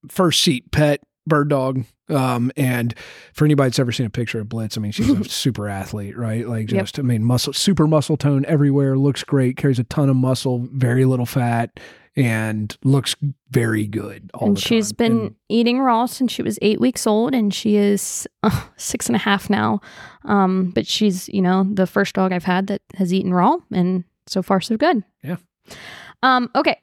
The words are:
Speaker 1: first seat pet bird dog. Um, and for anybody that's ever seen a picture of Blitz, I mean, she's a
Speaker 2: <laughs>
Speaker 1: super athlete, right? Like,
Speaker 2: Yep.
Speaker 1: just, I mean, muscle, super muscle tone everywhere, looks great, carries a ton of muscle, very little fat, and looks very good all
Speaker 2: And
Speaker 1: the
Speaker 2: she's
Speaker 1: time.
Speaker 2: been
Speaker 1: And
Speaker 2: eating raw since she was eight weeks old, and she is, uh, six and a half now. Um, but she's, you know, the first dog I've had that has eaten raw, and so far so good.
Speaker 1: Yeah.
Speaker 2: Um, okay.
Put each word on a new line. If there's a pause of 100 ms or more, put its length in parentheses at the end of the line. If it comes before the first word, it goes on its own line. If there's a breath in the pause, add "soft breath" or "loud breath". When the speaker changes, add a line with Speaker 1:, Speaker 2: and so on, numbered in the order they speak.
Speaker 1:
first
seat
pet (260)
bird
dog. (240)
Um,
and (380 loud breath)
for
anybody
that's
ever
seen
a
picture
of
Blitz,
I
mean,
she's
a
Speaker 2:
<laughs>
Speaker 1:
super
athlete,
right?
Like,
Speaker 2:
Yep.
Speaker 1:
just,
I
mean,
muscle,
super
muscle
tone
everywhere,
looks
great,
carries
a
ton
of
muscle,
very
little
fat, (340 loud breath)
and
looks (340)
very
good
all
Speaker 2:
And
Speaker 1:
the
Speaker 2:
she's
Speaker 1:
time.
Speaker 2:
been
Speaker 1:
And (140)
Speaker 2:
eating
raw
since
she
was
eight
weeks
old,
and
she
is, (140)
uh, (100)
six
and
a
half
now. (440 loud breath)
Um,
but
she's,
you
know,
the
first
dog
I've
had
that (140)
has
eaten
raw, (160)
and (220)
so
far
so
good. (200)
Speaker 1:
Yeah. (840 loud breath)
Speaker 2:
Um,
okay.